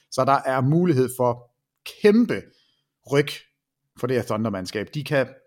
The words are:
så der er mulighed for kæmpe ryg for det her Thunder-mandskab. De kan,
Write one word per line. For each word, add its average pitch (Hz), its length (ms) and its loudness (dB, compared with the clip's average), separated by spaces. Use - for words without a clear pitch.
så 131 140 0
der 139 200 4
er 131 160 0
mulighed 143 560 2
for 120 340 -2
kæmpe 208 400 4
ryg 143 160 2
for 123 80 -6
det 131 80 0
her 113 80 0
Thunder-mandskab. 104 680 -4
De 147 100 -8
kan, 139 240 -2